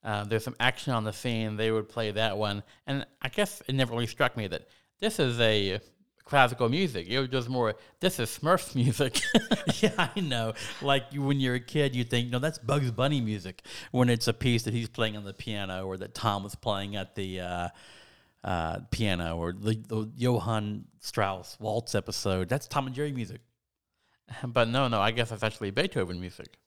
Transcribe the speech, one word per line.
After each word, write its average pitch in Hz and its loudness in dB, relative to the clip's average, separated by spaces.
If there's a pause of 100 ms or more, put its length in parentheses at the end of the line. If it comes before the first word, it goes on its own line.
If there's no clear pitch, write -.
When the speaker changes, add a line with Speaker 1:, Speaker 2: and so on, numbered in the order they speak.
Speaker 1:
uh, 104 -2
there's 107 0
some 123 -6
action 127 2
on 113 2
the 107 -2
scene, 110 -2
they 110 2
would 110 0
play 113 -4
that 104 0
one. 104 -2 (240)
And 139 -4 (160)
I 135 -4
guess - -2
it 135 -2
never 127 2
really 120 0
struck 123 0
me 107 -2
that 82 -6 (320)
this 214 0
is 123 2
a 104 4 (440)
classical 127 4
music. 127 0
It 120 0
was 135 -2
just 123 -2
more, 120 0 (260)
"This 170 0
is 113 0 (100)
Smurfs 175 2
<laughs> - -
music." 123 2
Speaker 2:
<laughs> - -2 (500)
Yeah, - 2
I 208 -2
know. 117 -2 (260)
Like, 139 2
you, 139 -2
when 139 4
you're 127 2
a 127 0
kid, 139 0
you 123 2
think, 120 0
"No, 123 -2
that's 151 -2
Bugs 135 2
Bunny 131 2
music," 101 -4 (280)
when 123 6
it's 117 2
a 113 2
piece 120 2
that 135 -2
he's 117 -2
playing 110 -2
on 104 -10
the 98 -10
piano 95 -6
or 95 -6
that 104 -10
Tom 101 0
was 101 -10
playing 101 -4
at 95 -8
the, 92 -6
uh, 87 -4 (760)
uh, 85 0 (120)
piano, 87 0
or 85 -2
the, 104 0 (140)
the 110 -4
Johann 110 0 (160)
Strauss 95 -4
waltz 110 -2
episode. 95 0
That's 135 -2
Tom 139 -2
and 131 -8
Jerry 147 -4
music. - -8
Speaker 1:
<laughs> - -20 (960)
But 117 4
no, 127 2
no, 113 2
I 104 4
guess 113 -2
that's 110 -6
actually 107 -2
Beethoven 98 -2
music. 87 -14